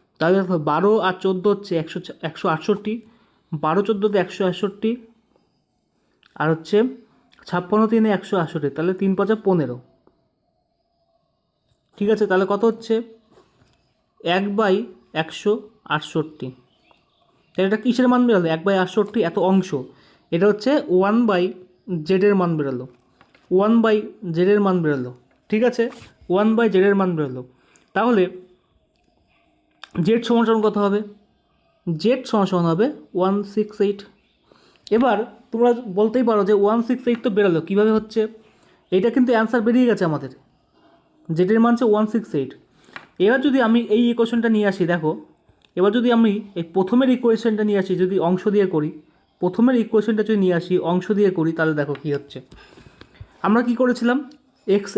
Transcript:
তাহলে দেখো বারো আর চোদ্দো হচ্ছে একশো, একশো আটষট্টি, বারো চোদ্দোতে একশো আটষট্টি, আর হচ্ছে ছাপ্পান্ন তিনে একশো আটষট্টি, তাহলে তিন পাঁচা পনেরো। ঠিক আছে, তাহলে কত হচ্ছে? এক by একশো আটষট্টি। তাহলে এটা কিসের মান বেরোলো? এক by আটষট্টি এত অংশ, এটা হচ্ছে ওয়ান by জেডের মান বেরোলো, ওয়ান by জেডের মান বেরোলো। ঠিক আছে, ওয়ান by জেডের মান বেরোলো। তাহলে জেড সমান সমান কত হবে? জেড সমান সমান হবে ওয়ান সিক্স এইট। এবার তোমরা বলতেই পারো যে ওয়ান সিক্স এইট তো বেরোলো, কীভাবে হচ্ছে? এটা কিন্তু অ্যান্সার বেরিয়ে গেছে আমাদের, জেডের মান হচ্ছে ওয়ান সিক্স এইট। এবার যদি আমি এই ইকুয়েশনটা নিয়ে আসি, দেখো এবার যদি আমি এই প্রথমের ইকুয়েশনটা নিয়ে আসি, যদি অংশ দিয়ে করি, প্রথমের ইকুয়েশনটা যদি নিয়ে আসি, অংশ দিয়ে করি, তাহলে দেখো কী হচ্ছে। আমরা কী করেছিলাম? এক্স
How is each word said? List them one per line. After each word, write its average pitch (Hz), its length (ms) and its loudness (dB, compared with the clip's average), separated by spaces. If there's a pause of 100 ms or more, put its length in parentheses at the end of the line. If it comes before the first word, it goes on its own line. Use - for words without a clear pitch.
(180)
তাহলে 185 240 2
দেখো 180 180 -2
বারো 165 400 0
আর 180 200 0
চোদ্দো 190 300 -2
হচ্ছে 202 280 -2
একশো, 160 220 -6 (220)
একশো 160 260 -6
আটষট্টি, 202 540 -2 (520)
বারো 160 280 0
চোদ্দোতে 208 360 -2
একশো 185 280 -2
আটষট্টি, 196 460 -4 (1400)
আর 156 180 -2
হচ্ছে 160 240 -2 (680)
ছাপ্পান্ন 180 420 0
তিনে 220 220 2
একশো 190 280 -2
আটষট্টি, 156 320 -4
তাহলে 160 240 -2
তিন 190 220 -2
পাঁচা 196 280 0
পনেরো। 147 360 -2 (2250)
ঠিক 202 120 -2
আছে, 214 180 0
তাহলে 190 220 2
কত 202 160 0
হচ্ছে? 226 280 -2 (1300)
এক 180 200 0 (160)
by 208 240 2 (300)
একশো 165 380 -4 (340)
আটষট্টি। 151 640 -6 (1040)
তাহলে 190 140 0
এটা 208 160 0
কিসের 254 240 2
মান 247 200 2
বেরোলো? 185 280 2
এক 165 120 -6
by 196 160 2
আটষট্টি 208 400 -2
এত 165 160 0
অংশ, 185 360 2 (560)
এটা 170 160 2
হচ্ছে 208 240 0 (160)
ওয়ান 202 400 2
by 185 260 0 (540)
জেডের 190 280 4
মান 175 220 0
বেরোলো, 131 300 -4 (640)
ওয়ান 202 220 4 (100)
by 220 180 2 (300)
জেডের 190 300 2
মান 185 220 2
বেরোলো। 131 300 -2 (360)
ঠিক 214 140 0
আছে, 240 260 0 (400)
ওয়ান 208 280 2
by 233 120 2
জেডের 190 260 4
মান 185 200 0
বেরোলো। 131 260 -6 (520)
তাহলে 214 300 2 (1800)
জেড 220 240 2
সমান 233 200 2
সমান 226 160 2
কত 208 160 0
হবে? 202 220 0 (880)
জেড 208 360 -2
সমান 202 200 0
সমান 180 200 0
হবে 175 260 0 (240)
ওয়ান 196 280 0
সিক্স 208 380 -6
এইট। 202 180 0 (920)
এবার 226 260 2 (340)
তোমরা 240 220 2 (260)
বলতেই 226 240 2
পারো 220 200 2
যে 196 100 2
ওয়ান 208 300 2
সিক্স 247 240 -4
এইট 240 160 0
তো 262 60 -2
বেরোলো, 190 320 2
কীভাবে 208 300 0
হচ্ছে? 220 360 -2 (640)
এটা 190 180 2
কিন্তু 247 220 2
অ্যান্সার 226 300 0
বেরিয়ে 240 240 2
গেছে 202 200 0
আমাদের, 139 240 -4 (1040)
জেডের 185 260 2
মান 233 140 4
হচ্ছে 240 120 0
ওয়ান 214 220 2
সিক্স 214 280 -4
এইট। 135 160 -4 (680)
এবার 233 220 2
যদি 262 200 2
আমি 233 200 4
এই 233 300 2
ইকুয়েশনটা 233 380 0
নিয়ে 214 180 2
আসি, 190 180 -2
দেখো 160 260 0 (680)
এবার 196 180 4
যদি 247 200 2
আমি 226 140 4 (280)
এই 165 60 -6 (100)
প্রথমের 247 400 2
ইকুয়েশনটা 226 540 0
নিয়ে 202 140 2
আসি, 190 100 -4 (100)
যদি 185 120 0 (140)
অংশ 185 140 0 (120)
দিয়ে 202 180 2
করি, 151 160 -2 (520)
প্রথমের 226 420 2
ইকুয়েশনটা 214 440 0
যদি 214 160 0
নিয়ে 180 160 2
আসি, 175 140 -4 (180)
অংশ 180 140 -2 (140)
দিয়ে 202 180 4
করি, 160 200 0
তাহলে 160 220 0
দেখো 143 220 -4
কী 156 140 -6
হচ্ছে। 143 220 -12 (1120)
আমরা 220 200 4
কী 247 140 0
করেছিলাম? 247 360 2 (500)
এক্স 202 300 0